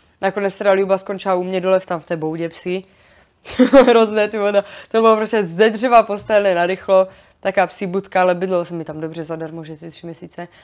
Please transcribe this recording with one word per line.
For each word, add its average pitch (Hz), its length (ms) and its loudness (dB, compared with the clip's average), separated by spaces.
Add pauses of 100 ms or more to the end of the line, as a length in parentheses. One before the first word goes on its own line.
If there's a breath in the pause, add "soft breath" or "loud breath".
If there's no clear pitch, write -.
(200 soft breath)
Nakonec 196 380 -4
teda 202 140 2
Ljuba 190 260 0
skončila 190 360 -6
u 180 80 -2
mě 185 180 -4
dole 185 200 0
v, 185 60 -18
tam 170 140 -6
v - 60 -20
té 175 100 -6
boudě 160 320 -6
psí. 185 380 -10 (460 soft breath)
<laughs> 254 540 4
Hrozné, 214 420 2
ty 214 100 -8
voda. 202 260 0 (240 loud breath)
To 226 120 -2
bylo 226 160 6
prostě 214 280 -2
ze 180 260 2
dřeva 226 320 4
postavené 202 520 0
narychlo. 185 540 0 (320 loud breath)
Taká 190 260 0
psí 190 200 -10
budka, 190 340 -4
ale 185 140 2
bydlelo 180 300 -4
se 175 100 -14
mi 165 100 -8
tam 156 160 -12
dobře 160 240 -10
zadarmo, 160 400 -12
že 156 120 -16
ty 165 140 -18
tři - 160 -18
měsíce. 175 420 -18 (160 soft breath)